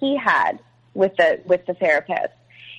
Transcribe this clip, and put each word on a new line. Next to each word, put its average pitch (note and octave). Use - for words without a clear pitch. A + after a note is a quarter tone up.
he C#4
had E3
with F#3+
the, E3
with F3+
the F3+
therapist. D#3+